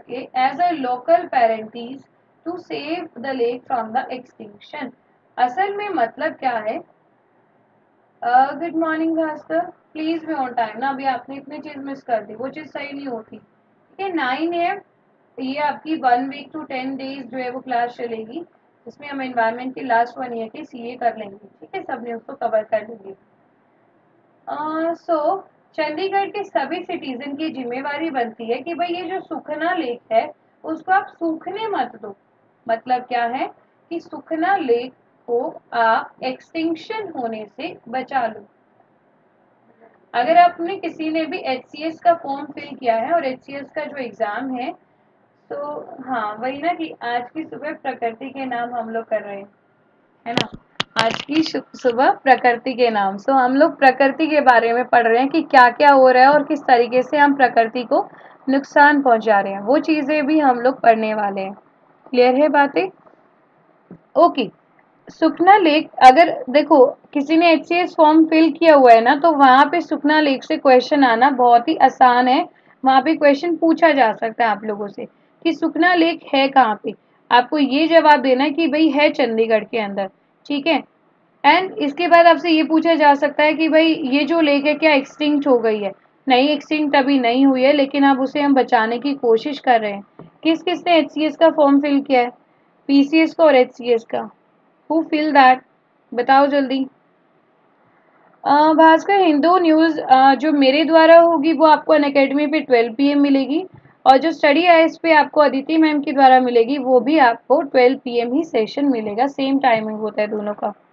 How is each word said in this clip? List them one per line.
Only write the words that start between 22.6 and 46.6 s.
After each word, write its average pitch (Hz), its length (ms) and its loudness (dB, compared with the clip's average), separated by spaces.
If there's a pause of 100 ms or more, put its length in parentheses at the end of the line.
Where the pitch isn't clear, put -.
कर 214 240 -6
लेंगे। 208 280 -20 (1300)
अ, 226 60 -8 (380)
so 339 480 -4 (320)
चंडीगढ़ 381 520 -6
के 403 180 -10
सभी 320 400 -6
citizen 277 520 -10
की 311 140 -8
जिम्मेवारी 277 600 -8
बनती 233 420 -8
है 262 100 -6
कि 339 120 -10
भाई 349 140 -6
ये 349 140 -8
जो 349 200 -8
सुखना 311 520 -8
lake 247 260 -6 (120)
है 262 200 -2 (320)
उसको 320 280 -8
आप 403 160 0
सूखने 370 600 -8
मत 302 240 -6 (100)
दो। 208 160 -16 (520)
मतलब 240 320 -4
क्या 240 220 -6
है 254 280 -6 (380)
कि 339 100 -8
सुखना 330 580 -6
lake 254 360 -2 (340)
को 247 280 -4 (180)
आप 233 380 0 (120)
extinction 330 920 -8
होने 226 280 -10
से 302 320 -14 (120)
बचा 254 380 -6
लो। 220 200 -12 (1700)
अगर 311 240 0
आपने, 349 400 2
किसी 320 320 -10
ने 320 160 -4
भी 381 120 -10
एचसीएस 302 640 -10
का - 140 2
form 277 320 -8
fill - 300 -16
किया 226 200 -2
है 254 180 -4
और 311 120 -2
एचसीएस 269 500 -12
का 302 100 -8
जो 285 120 -16
एग्जाम 240 580 -8
है, 269 160 -10 (800)
तो 294 300 -10 (220)
हाँ 226 380 -8
वही 269 220 -8